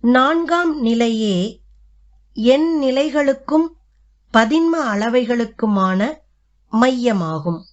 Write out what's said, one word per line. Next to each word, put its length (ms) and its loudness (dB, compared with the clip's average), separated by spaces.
நான்காம் 800 2
நிலையே 580 0
எண் 460 2
நிலைகளுக்கும் 880 0
பதின்ம 400 2
அளவைகளுக்குமான 1120 -2
மையமாகும். 880 -2